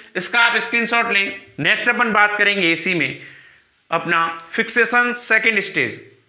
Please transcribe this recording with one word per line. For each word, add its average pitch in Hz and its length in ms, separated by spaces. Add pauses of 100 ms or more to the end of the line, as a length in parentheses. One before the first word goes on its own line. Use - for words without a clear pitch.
(160)
इसका 185 240
आप 233 180
screenshot 233 540
लें। 196 300 (180)
Next 202 300
अपन 233 220
बात 208 240
करेंगे 202 360
इसी 165 220
में 143 280 (680)
अपना 165 600
fixation 233 600
second 220 460
stage। 131 520 (180)